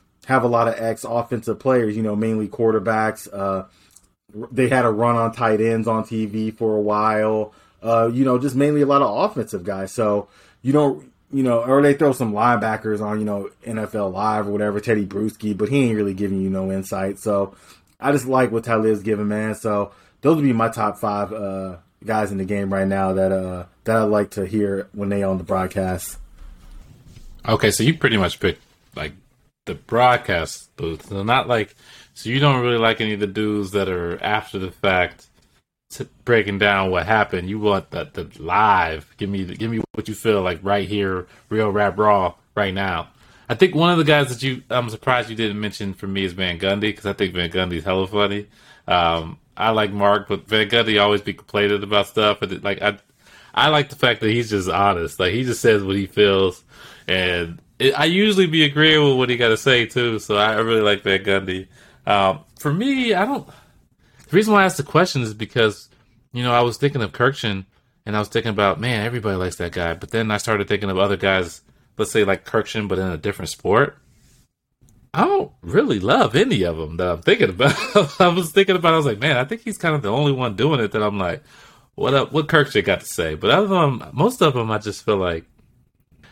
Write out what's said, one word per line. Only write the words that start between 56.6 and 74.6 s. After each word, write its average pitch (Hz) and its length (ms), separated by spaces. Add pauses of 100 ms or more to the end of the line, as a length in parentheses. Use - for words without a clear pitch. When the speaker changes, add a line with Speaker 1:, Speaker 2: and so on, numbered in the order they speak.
Speaker 2:
and 87 520 (180)
it, 135 200
I 151 80
usually 190 400
be 156 180
agreeing 151 420
with 135 120
what 127 100
he 127 80
gotta 117 200
say 120 300
too. 117 320
So 104 180
I 107 180
really 113 260
like 104 220
Van 98 200
Gundy. 95 460 (380)
Um, 98 340 (180)
for 147 140
me, 247 420
I 180 100
don't. 170 240 (800)
The - 80
reason 220 160
why 202 100
I - 20
asked 175 120
the 147 60
question 156 400
is 107 120
because, 110 540 (440)
you 123 100
know, 123 100
I 120 80
was 120 160
thinking 143 260
of 104 100
Kirkchin, 117 520 (400)
and 107 120
I - 20
was 104 100
thinking 113 220
about, 98 300
"Man, 113 260
everybody 110 300
likes 90 200
that 87 160
guy." 85 220
But - 160
then 110 200
I 104 80
started 101 300
thinking 101 220
of 92 80
other 98 180
guys, 95 460 (340)
let's 110 140
say, 107 140
like 95 200
Kirkchin, 107 440
but 92 100
in 95 80
a 87 100
different 92 340
sport. - 480 (1160)